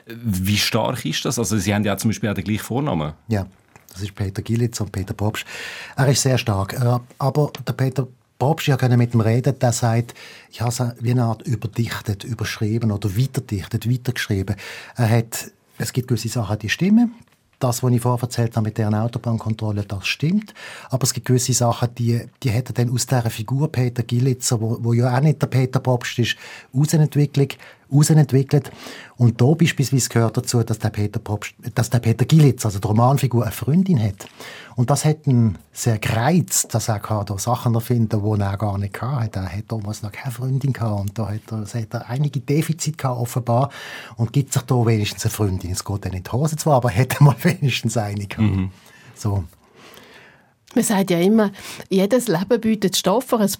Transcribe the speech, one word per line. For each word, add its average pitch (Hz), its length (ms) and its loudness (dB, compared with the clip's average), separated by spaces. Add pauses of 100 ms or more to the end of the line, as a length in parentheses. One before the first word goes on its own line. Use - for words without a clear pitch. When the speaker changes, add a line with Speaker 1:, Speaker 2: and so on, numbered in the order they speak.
Speaker 1:
Wie 104 500 -2
stark 113 480 -2
ist 151 200 -4
das? - 140 -2
Also, 110 200 0
Sie 101 160 0
haben 101 100 0
ja 101 140 0
zum 113 120 0
Beispiel 104 200 -2
auch 101 40 -2
den 95 100 -4
gleichen 107 200 -2
Vornamen. 110 480 -2 (160)
Speaker 2:
Ja, 101 180 -2 (460)
das 95 100 -12
ist 101 120 -10
Peter 98 260 -6
Gillitz 117 400 -2
und 107 120 -6
Peter 95 200 -6
Probst. 107 320 -4 (520)
Er 135 120 4
ist 135 140 2
sehr 131 160 2
stark. 98 340 -2
Äh, 123 260 0 (200)
aber 143 340 0 (140)
der 123 80 -6
Peter 131 340 -2 (300)
Probst, 147 280 0
ich 135 120 2
konnte 123 180 4
mit 120 160 4
ihm 117 80 4
reden, 117 380 2
der 120 140 2
sagt, 117 420 0 (360)
ich - 100 -12
habe 117 100 0
es 120 120 -4 (180)
wie 117 100 -2
eine 123 140 2
Art 113 180 -2
überdichtet, - 840 -4
überschrieben 110 680 -2
oder 98 240 -4
weiterdichtet, 113 760 -4
weitergeschrieben. 104 640 -2 (400)
Er 113 140 2
hat, 117 400 0 (260)
es - 160 -6
gibt - 160 -4
gewisse 117 200 -2
Sachen, 107 300 -2
die 101 120 -6
stimmen. 220 440 4 (460)
Das, 120 240 0
was 123 80 4
ich 120 80 4
vorher 123 240 2
erzählt 117 320 -2
habe 110 80 2
mit 107 140 -4
deren 107 180 2
Autobahnkontrolle, 110 880 -2
das 101 240 -8
stimmt. 202 440 -2 (380)
Aber 127 140 0
es - 100 -2
gibt - 140 -8
gewisse 127 240 2
Sachen, 120 420 0
die, 117 260 0 (220)
die 120 100 -2
hat 120 180 -2
er - 20 -6
dann 123 180 0
aus 123 160 -2
dieser 117 240 0
Figur 135 400 -2
Peter 123 320 -2
Gillitzer, 123 580 0
wo, 113 200 -2
wo 117 120 0
ja 120 240 2
auch 131 40 4
nicht 151 200 4
der - 60 0
Peter 131 320 0
Probst 127 400 0
ist, 117 180 0 (380)
rausentwickelt, 147 840 2 (360)
rausentwickelt. 143 800 4 (440)
Und 120 240 4
da 123 120 8
beispielsweise 139 560 2
gehört 117 280 2
dazu, 120 280 0
dass 110 160 -4
der 107 100 0
Peter 104 300 -4
Probst, - 340 -6 (200)
dass - 160 0
der 123 100 2
Peter 117 240 2
Gillitz, 147 400 6
also 101 160 -2
die - 80 -4
Romanfigur, 120 560 2
eine 107 80 -4
Freundin 160 500 2
hat. 101 240 -4 (480)
Und 120 140 0
das 139 160 2
hat 151 220 2
ihn 117 320 4 (120)
sehr 113 280 0
gereizt, 123 760 0
dass - 140 0
er 104 100 0
kann 104 280 -4
da 101 120 -6
Sachen 120 360 0
erfinden 117 480 2
kann, 107 160 0
die - 20 0
er 98 160 -2
gar 101 220 -2
nicht 101 220 -6
hatte. 117 400 -4
Er 92 160 -6
hat 104 120 -8
damals 107 340 -8
noch 104 80 -8
keine - 220 -10
Freundin 131 400 -2
gehabt 107 280 -2
und 101 180 -6
da 107 100 -2
hat 107 220 -6
er, 110 80 -6
es 107 160 -10
hat 113 180 -6
er 117 160 -8
einige 139 320 -2
Defizite 156 560 -2
gehabt, 123 240 -4
offenbar, 120 480 0 (480)
und 113 160 -2
gibt 139 220 0
sich - 80 0
da 123 240 2
wenigstens 110 400 0
eine 107 40 0
Freundin. 92 420 -2
Es - 120 -6
geht 98 220 -6
dann 95 80 -6
in 92 100 -6
die - 80 -10
Hose 147 240 0
zwar, 151 200 2
aber 120 140 2
er 90 120 2
hat - 180 0
mal 143 180 8
<laughs> - 40 -12
wenigstens 120 560 0
eine 104 280 -6
gehabt. 101 300 0
Speaker 1:
Mhm. 95 140 -2 (440)
Speaker 2:
So. 98 300 -2 (1300)
Speaker 3:
Man 240 100 2
sagt 190 260 0
ja 170 100 2
immer, 202 320 4 (380)
jedes 202 380 2
Leben 196 300 0
bietet 214 380 0
Stoff 208 300 0
für 240 120 0
ein 202 220 2